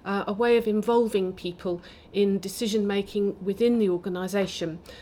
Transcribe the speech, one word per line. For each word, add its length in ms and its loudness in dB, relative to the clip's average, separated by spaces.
uh, 240 -2
a 60 -2
way 240 4
of 100 0
involving 640 2
people 500 -6
in 260 4
decision 480 -2
making 560 -2
within 380 2
the 100 4
organisation. 920 -2